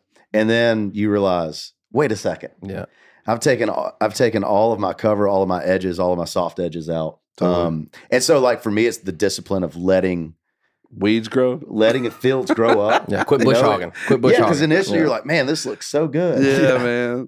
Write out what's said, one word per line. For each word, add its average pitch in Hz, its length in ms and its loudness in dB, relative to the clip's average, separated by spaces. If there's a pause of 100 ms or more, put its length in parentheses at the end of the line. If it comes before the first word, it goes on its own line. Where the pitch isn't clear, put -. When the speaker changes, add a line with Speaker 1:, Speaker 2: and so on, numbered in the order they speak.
(320)
Speaker 1:
And 110 160 2
then 113 460 0
you 104 180 -2
realize, 90 600 -2 (180)
wait 127 200 0
a 107 40 0
second. - 360 -6 (100)
Speaker 2:
Yeah. 92 240 -10 (400)
Speaker 1:
I've 113 140 -2
taken, 117 320 0 (300)
I've 107 120 0
taken 110 300 0
all 107 280 2
of 104 80 -4
my 92 140 -2
cover, 104 340 0
all 98 140 2
of 95 60 2
my 90 160 -2
edges, 92 360 -2
all 90 120 0
of 87 80 -2
my 82 60 -4
soft 87 340 -4
edges 85 320 -6
out. 80 280 -4 (180)
Speaker 3:
Totally. 90 280 0
Speaker 1:
Um, 80 240 -6 (220)
and 127 100 2
so, 156 180 4
like, 123 220 2
for 110 80 -4
me, 107 160 2
it's 110 140 -2
the 95 120 -8
discipline 92 520 -2
of 80 120 -6
letting 92 600 0 (600)
Speaker 3:
Weeds 110 320 0
grow? 127 380 0
Speaker 1:
letting 113 380 2
the 113 80 -4
fields 131 400 0
grow 113 300 2
up. 107 240 0
Speaker 2:
<laughs> - 40 -12
Yeah, 98 140 -2
quit - 180 2
Speaker 1:
You 113 40 2
Speaker 2:
bush 113 160 4
Speaker 1:
know? - 20 4
Speaker 2:
hogging. 95 300 -2 (120)
Quit 131 160 2
bush 127 120 4
Speaker 1:
Yeah, - 80 6
'cause 151 180 2
Speaker 2:
hogging. 156 120 0
Speaker 1:
initially 196 260 2
Speaker 2:
Yeah. 160 60 2
Speaker 1:
you're 147 60 2
like, 117 160 -4
"Man, 139 220 0
this 156 180 -2
looks 110 220 -10
so 156 200 0
good." 143 360 0
Speaker 3:
Yeah, 135 300 4
Speaker 2:
Yeah. 123 100 0
Speaker 3:
man. 120 440 -2